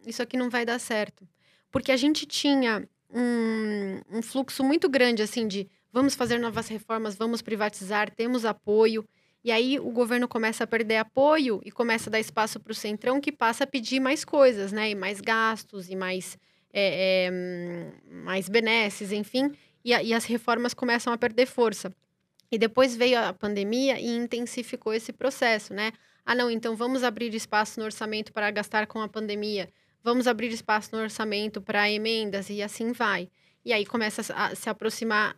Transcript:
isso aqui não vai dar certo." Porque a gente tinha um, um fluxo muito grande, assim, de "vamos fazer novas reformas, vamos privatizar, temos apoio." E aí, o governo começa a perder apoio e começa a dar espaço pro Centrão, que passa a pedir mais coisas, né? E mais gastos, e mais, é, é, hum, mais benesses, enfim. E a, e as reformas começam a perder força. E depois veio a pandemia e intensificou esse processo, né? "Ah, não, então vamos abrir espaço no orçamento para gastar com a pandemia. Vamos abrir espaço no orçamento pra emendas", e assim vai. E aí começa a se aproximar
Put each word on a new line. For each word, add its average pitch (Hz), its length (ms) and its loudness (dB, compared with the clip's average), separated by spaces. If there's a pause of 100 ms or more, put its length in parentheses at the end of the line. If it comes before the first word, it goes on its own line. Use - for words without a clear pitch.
isso 226 160 -8
aqui 240 160 -4
não 247 120 0
vai 240 160 0
dar 233 140 0
certo." 214 480 -4 (440)
Porque 262 200 0
a 262 60 4
gente 302 300 2
tinha 254 600 2 (220)
um, 220 920 -2 (160)
um 233 40 -2
fluxo 262 420 -4
muito 311 260 4
grande, 247 340 4
assim, 220 240 -2
de 196 200 -4 (240)
"vamos 262 220 4
fazer 240 260 0
novas 226 280 -2
reformas, 220 480 -4
vamos 226 260 -2
privatizar, 208 720 -2
temos 233 320 -2
apoio." 220 600 2 (380)
E 233 80 0
aí, 254 280 2
o 247 120 -4
governo 240 360 2
começa 226 380 -2
a - 20 -6
perder 220 300 0
apoio 262 640 4
e - 80 -16
começa 226 380 0
a - 20 -4
dar 220 80 2
espaço 220 400 -2
pro 214 160 -12
Centrão, 214 460 -2
que 302 100 -2
passa - 320 0
a 277 40 2
pedir 262 320 -2
mais 269 260 0
coisas, 226 480 4
né? 214 160 -2
E 208 60 -2
mais 196 260 -6
gastos, 220 680 0
e 190 60 -8
mais, 185 420 -6 (360)
é, 190 540 2
é, 180 40 -2
hum, 175 600 -6 (340)
mais 190 240 -4
benesses, 214 640 0
enfim. 247 380 0 (340)
E 240 80 2
a, 240 100 2
e 226 100 0
as 226 120 0
reformas 240 480 -2
começam 240 400 0
a 233 40 -2
perder 247 280 2
força. 226 480 0 (580)
E 233 60 0
depois 240 380 4
veio 240 240 4
a 208 120 0
pandemia 214 720 0
e 233 60 -4
intensificou 233 840 -4
esse 226 200 -4
processo, 233 600 0
né? 214 200 -2 (320)
"Ah, 240 100 2
não, 247 160 2
então 226 240 -4
vamos 247 300 0
abrir 226 280 -2
espaço 214 460 -2
no 220 60 -6
orçamento 214 480 -6
para 208 180 0
gastar 208 360 0
com 226 140 -8
a 214 60 -4
pandemia. 208 600 -6 (340)
Vamos 240 240 2
abrir 233 240 0
espaço 214 420 -2
no 220 80 -4
orçamento 214 600 -4
pra 208 280 2
emendas", 214 600 -2
e 202 120 -6
assim 226 300 -4
vai. 202 380 -2 (340)
E 233 80 -4
aí 208 140 2
começa 220 360 -2 (120)
a - 220 -2
se - 140 -6
aproximar 220 680 -2